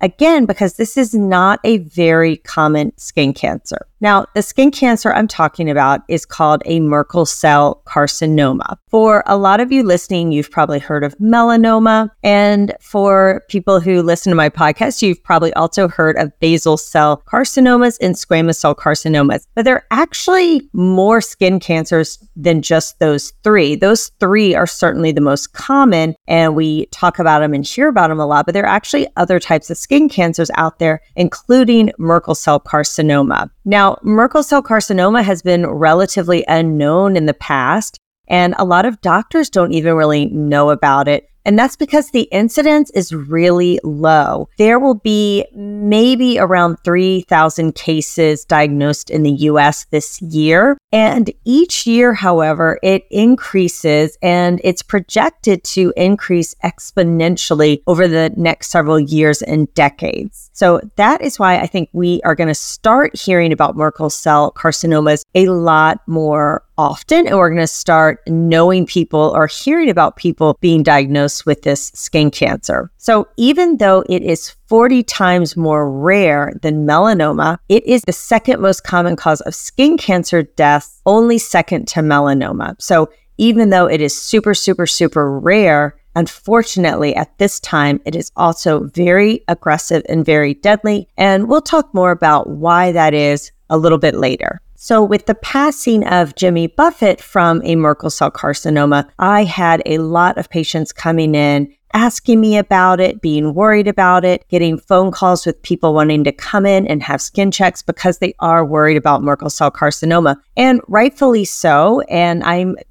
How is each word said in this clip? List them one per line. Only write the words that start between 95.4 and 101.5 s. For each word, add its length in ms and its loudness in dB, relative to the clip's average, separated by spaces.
of 300 -2
Jimmy 320 0
Buffett 520 0
from 440 0
a 100 -2
Merkel 360 0
cell 200 -2
carcinoma, 760 -2
I 240 2
had 440 0
a 120 -2
lot 400 0
of 120 -10
patients 420 -4
coming 420 -2
in 380 0